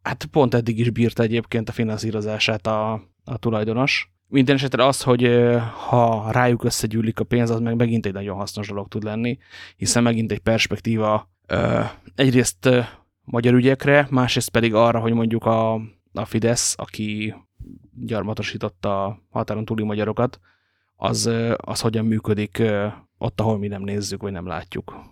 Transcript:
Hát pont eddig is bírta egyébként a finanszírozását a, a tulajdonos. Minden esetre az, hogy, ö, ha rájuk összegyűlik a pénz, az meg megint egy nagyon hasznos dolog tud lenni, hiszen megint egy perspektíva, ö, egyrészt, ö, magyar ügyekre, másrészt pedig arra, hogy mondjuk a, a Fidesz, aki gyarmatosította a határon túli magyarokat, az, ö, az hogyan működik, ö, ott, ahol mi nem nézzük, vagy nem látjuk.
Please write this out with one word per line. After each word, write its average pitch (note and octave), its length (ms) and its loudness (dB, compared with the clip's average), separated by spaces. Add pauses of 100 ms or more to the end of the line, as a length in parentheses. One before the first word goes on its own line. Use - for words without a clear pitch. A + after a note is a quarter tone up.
Hát - 240 -8
pont C3 280 2
eddig A#2 260 0
is A#2+ 100 2
bírta A#2 340 0
egyébként A2+ 460 -2
a - 20 -12
finanszírozását G#2+ 960 -4
a, A2 260 0 (300)
a A#2 140 -8
tulajdonos. A2+ 760 -2 (160)
Minden C#3 280 4
esetre C3 300 2
az, C3+ 160 2
hogy, B2 220 2
ö, A#2+ 340 4
ha A2+ 760 0
rájuk B2 320 2
összegyűlik A2+ 560 -2
a A2+ 40 -2
pénz, A#2+ 260 2
az A2+ 100 0
meg A#2 160 -2
megint A#2 300 0
egy G2 80 -2
nagyon G2 220 -6
hasznos G2+ 320 -8
dolog G2+ 200 -8
tud G#2+ 160 -6
lenni, A2+ 340 -4 (380)
hiszen - 280 0
megint A2+ 280 2
egy G#2 80 -2
perspektíva, A2 920 0 (180)
ö, - 340 0 (340)
egyrészt, B2+ 500 2
ö, B2+ 140 6 (440)
magyar A#2 300 2
ügyekre, C3+ 560 4
másrészt B2+ 400 0
pedig A#2 240 2
arra, A#2 260 4
hogy A#2 140 0
mondjuk A2+ 320 0
a, A2+ 280 2 (400)
a G#2 120 -6
Fidesz, A2+ 520 0
aki G#2+ 580 -6 (680)
gyarmatosította G2+ 1000 -4
a G2+ 240 -8
határon A2 360 -4
túli A2 180 -2
magyarokat, G#2+ 560 -2 (560)
az, A2 300 -2
ö, A#2 320 0
az - 220 -8
hogyan A2 260 0
működik, G#2+ 540 0
ö, G#2 280 2 (300)
ott, - 240 -4
ahol A2 160 2
mi G2+ 100 -4
nem G2+ 140 -6
nézzük, G2+ 400 -6
vagy G2+ 100 -6
nem F2 160 -8
látjuk. - 480 -8 (160)